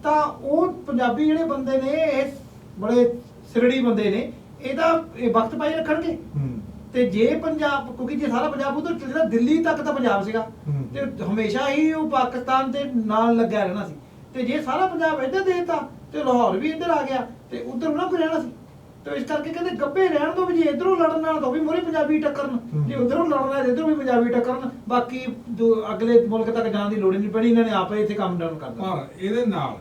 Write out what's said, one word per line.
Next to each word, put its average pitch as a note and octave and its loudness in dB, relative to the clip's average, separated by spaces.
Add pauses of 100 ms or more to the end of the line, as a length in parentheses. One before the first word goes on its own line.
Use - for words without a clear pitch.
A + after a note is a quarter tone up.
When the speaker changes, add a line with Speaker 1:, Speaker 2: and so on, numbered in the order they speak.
Speaker 1:
ਤਾਂ D4+ 4
ਉਹ D#4 0
ਪੰਜਾਬੀ B3 0
ਜਿਹੜੇ D#4 2
ਬੰਦੇ C4 0
ਨੇ, C4+ -2
ਇਹ C#4+ 0 (480)
ਬੜੇ A#3+ 4 (340)
ਸਿਰੜੀ B3 4
ਬੰਦੇ G#3+ 2
ਨੇ, G#3+ 0 (280)
ਇਹਦਾ D#4+ 0 (140)
ਇਹ A3+ 0
ਵਕਤ A3+ 2
ਪਾਈ D#4 0
ਰੱਖਣਗੇ। D#4+ -2 (220)
Speaker 2:
ਹੂੰ। C#3 -4 (340)
Speaker 1:
ਤੇ B3 2
ਜੇ B3+ 2
ਪੰਜਾਬ, C#4+ -2
ਕਿਉਂਕਿ C4+ -6
ਜੇ C#4+ -2
ਸਾਰਾ B3+ 0
ਪੰਜਾਬ C#4 -2
ਉੱਧਰ E4+ -4
ਚਲ C4+ -10
ਜਾਂਦਾ, D#4 0
ਦਿੱਲੀ B3+ 2
ਤੱਕ D#4+ 0
ਤਾਂ C#4+ -2
ਪੰਜਾਬ G#3+ 0
ਸੀਗਾ। A3 -4 (160)
Speaker 2:
ਹੂੰ। C#3 -4
Speaker 1:
ਤੇ - -6
ਹਮੇਸ਼ਾ A3 0
ਹੀ D#4 2
ਉਹ D#4 -2
ਪਾਕਿਸਤਾਨ C4 0
ਦੇ C#4+ -4 (260)
ਨਾਲ A3+ 4
ਲੱਗਿਆ G#3 2
ਰਹਿਣਾ F#3 -4
ਸੀ। D3+ -12 (400)
ਤੇ B3+ -4
ਜੇ C#4 -2
ਸਾਰਾ E4+ 0
ਪੰਜਾਬ D#4+ 0
ਇੱਧਰ F4+ 0
ਦੇ F#4+ 2
ਦਿੱਤਾ E4+ -2 (240)
ਤੇ D4+ -4
ਲਾਹੌਰ B3 4
ਵੀ D4+ -2
ਇੱਧਰ E4 -4
ਆ D4+ 2
ਗਿਆ B3+ -2 (240)
ਤੇ A#3 -8
ਉੱਧਰ B3+ -6
ਉਹਨਾਂ E4 0
ਕੋਲ F4+ -2
ਰਹਿਣਾ D#4+ 0
ਸੀ। - -6 (540)
ਤੇ F#3+ -8
ਇਸ B3+ -4
ਕਰਕੇ D4+ -4
ਕਹਿੰਦੇ E4+ -4
ਗੱਭੇ D#4+ 0
ਰਹਿਣ D#4 2
ਦਿਓ, F#4+ 0
ਵੀ F4 0
ਜੇ D#4+ 4
ਇੱਧਰੋਂ F#4 2
ਲੜਨ D#4+ 2
ਨਾਲ D#4+ 0
ਤਾਂ C#4 0
ਉਹ B3 -2
ਵੀ D#4 0
ਮੂਹਰੇ D#4+ 0
ਪੰਜਾਬੀ D#4 0
ਟੱਕਰਨ, C#4 -2 (160)
Speaker 2:
ਹੂੰ। D3+ 2
Speaker 1:
ਜੇ - -4
ਉੱਧਰੋਂ C#4 2
ਲੜਨਾ C#4 0
ਇੱਧਰੋਂ B3+ 2
ਵੀ D4+ 2
ਪੰਜਾਬੀ A#3+ 2
ਟੱਕਰਨ, B3 0 (200)
ਬਾਕੀ B3 -2 (240)
ਜੋ A3 2
ਅਗਲੇ A#3 4
ਮੁਲਕ A3 0
ਤੱਕ A3+ 0
ਜਾਣ G3+ 0
ਦੀ G#3+ -2
ਲੋੜ F#3+ 2
ਹੀ G3 0
ਨਹੀਂ G#3 0
ਪੈਣੀ, A3+ 2
ਇਹਨਾਂ A#3 6
ਨੇ A3 2
ਆਪੇ G3+ 0
ਇੱਥੇ G#3 0
ਕੰਮ F3+ -2
ਡਾਊਨ E3 -4
ਕਰ - -10
ਦੇਣਾ। F#3 -4
Speaker 2:
ਪਰ C#3 -6 (120)
ਇਹਦੇ A3 0
ਨਾਲ C#3+ -2